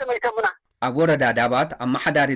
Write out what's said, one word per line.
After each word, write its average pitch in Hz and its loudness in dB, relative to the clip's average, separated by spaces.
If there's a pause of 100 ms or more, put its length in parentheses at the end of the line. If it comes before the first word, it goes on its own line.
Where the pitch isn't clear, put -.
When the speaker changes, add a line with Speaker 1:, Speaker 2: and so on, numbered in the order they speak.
Speaker 1:
መይተ 247 -4
ሙና 220 -2 (340)
Speaker 2:
ኣብ 123 -2
ወረዳ 151 2 (100)
ዳባት 123 0
ኣመሓዳሪ 139 0